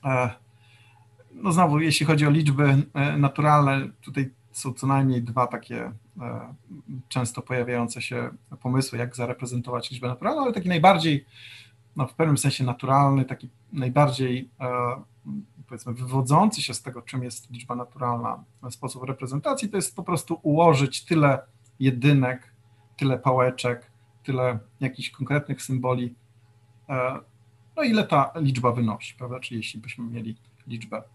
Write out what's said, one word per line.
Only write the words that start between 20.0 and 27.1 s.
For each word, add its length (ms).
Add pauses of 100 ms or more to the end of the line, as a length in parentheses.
prostu 400
ułożyć 640
tyle 340 (400)
jedynek, 760 (440)
tyle 220
pałeczek, 720 (320)
tyle 360 (200)
jakichś 300
konkretnych 520
symboli, 540 (720)
e, 300 (560)